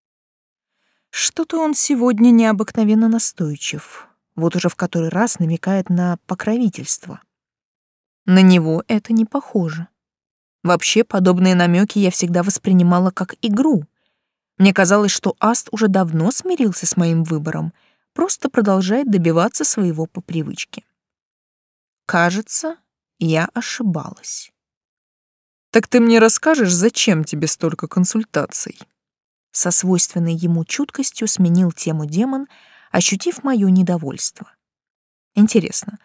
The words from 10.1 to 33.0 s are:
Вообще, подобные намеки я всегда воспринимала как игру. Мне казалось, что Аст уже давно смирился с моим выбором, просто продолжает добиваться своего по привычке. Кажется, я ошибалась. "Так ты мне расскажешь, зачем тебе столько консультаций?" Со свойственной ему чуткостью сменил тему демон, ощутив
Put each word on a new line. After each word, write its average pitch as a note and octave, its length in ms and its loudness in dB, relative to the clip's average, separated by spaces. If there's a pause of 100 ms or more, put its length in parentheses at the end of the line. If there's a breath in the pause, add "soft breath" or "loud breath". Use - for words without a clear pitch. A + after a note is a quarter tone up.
Вообще, F3 400 2
подобные F#3 520 2
намеки F3+ 440 2
я G3 100 2
всегда F3 320 -2
воспринимала F3+ 720 2
как F#3 300 -8
игру. A3+ 440 0 (720)
Мне F#3+ 160 6
казалось, G3+ 380 2
что - 280 -4
Аст A3+ 320 -2
уже A3 160 0
давно F3+ 440 0
смирился C#4 540 -2
с - 120 -2
моим E3 260 2
выбором, D#3 500 -6 (400)
просто - 360 -2
продолжает G3+ 640 0
добиваться E3+ 540 0
своего E3 420 -2
по - 140 -14
привычке. - 640 -10 (1200)
Кажется, F#3+ 720 -2 (420)
я D#3+ 340 -2
ошибалась. - 1000 -8 (1200)
"Так - 160 2
ты B3 120 2
мне A#3 200 6
расскажешь, A3+ 540 2
зачем F3 500 0
тебе D3+ 240 -6
столько - 400 -4
консультаций?" - 920 -4 (720)
Со - 200 -2
свойственной E3+ 640 0
ему E3 320 -2
чуткостью - 640 -6
сменил F3+ 440 2
тему D#3 340 -6
демон, C4 420 -4 (440 soft breath)
ощутив - 520 -2